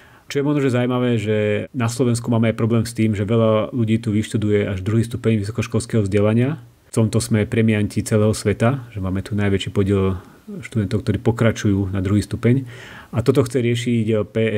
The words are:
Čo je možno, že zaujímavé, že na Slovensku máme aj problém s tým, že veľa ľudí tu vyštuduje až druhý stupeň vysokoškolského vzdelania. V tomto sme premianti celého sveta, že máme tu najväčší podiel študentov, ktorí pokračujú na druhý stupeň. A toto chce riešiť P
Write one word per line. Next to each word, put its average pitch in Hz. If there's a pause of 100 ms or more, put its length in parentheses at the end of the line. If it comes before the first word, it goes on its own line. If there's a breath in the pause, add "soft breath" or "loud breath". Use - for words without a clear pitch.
(340 loud breath)
Čo 143
je 139
možno, 143
že 135
zaujímavé, 123
že 107 (400)
na 120
Slovensku 117
máme 113
aj 110
problém 113
s -
tým, 110
že 98
veľa 110
ľudí 113
tu 113
vyštuduje 104
až 95
druhý 107
stupeň 113
vysokoškolského 110
vzdelania. 107 (300)
V -
tomto 110
sme 107
premianti 110
celého 107
sveta, 117
že 98
máme 92
tu 95
najväčší 101
podiel 95 (280 loud breath)
študentov, 113
ktorí 95
pokračujú 107
na 98
druhý 95
stupeň. 123 (480 loud breath)
A -
toto 143
chce 117
riešiť 120 (240)
P - (220)